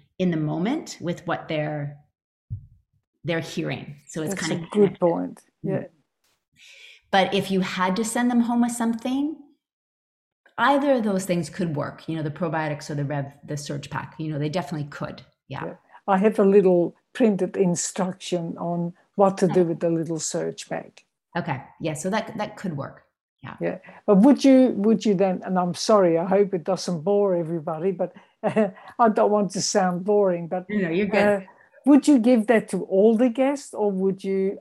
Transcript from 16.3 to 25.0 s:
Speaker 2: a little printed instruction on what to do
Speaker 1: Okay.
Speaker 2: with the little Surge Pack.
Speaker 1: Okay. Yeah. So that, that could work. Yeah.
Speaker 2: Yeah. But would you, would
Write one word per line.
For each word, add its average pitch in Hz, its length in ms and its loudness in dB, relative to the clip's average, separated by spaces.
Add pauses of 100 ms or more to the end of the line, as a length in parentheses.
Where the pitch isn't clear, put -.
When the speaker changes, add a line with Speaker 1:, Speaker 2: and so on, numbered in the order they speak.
Speaker 2:
a 202 60 4
little 185 500 4 (180)
printed 196 440 0
instruction 175 1000 -4
on 170 360 -6 (220)
what 196 240 2
to 190 80 4
do 170 140 2
Speaker 1:
Okay. - 20 4
Speaker 2:
with 165 160 -2
the 170 100 0
little 165 300 -2
Surge 165 500 -8
Pack. - 340 -12 (340)
Speaker 1:
Okay. 147 240 -6 (200)
Yeah. 156 120 -4
So 185 160 -6
that, - 280 -4
that 202 200 -8
could 160 200 -6
work. - 260 -12 (400)
Yeah. - 180 -14
Speaker 2:
Yeah. 175 160 -4 (280)
But 208 120 6
would 254 260 8
you, 262 340 6
would 220 280 2